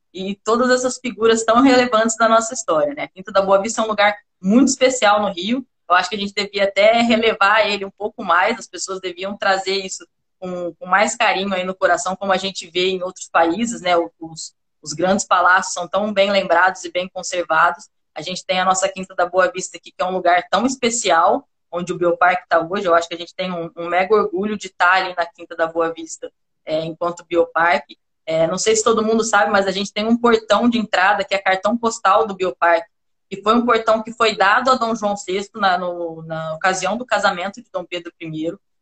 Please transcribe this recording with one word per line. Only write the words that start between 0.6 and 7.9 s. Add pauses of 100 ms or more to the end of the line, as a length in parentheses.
essas
figuras
tão
relevantes
da
nossa
história,
né?
A
Quinta
da
Boa
Vista
é
um
lugar (240)
muito
especial
no
Rio. (240)
Eu
acho
que
a
gente
devia
até
relevar
ele
um
pouco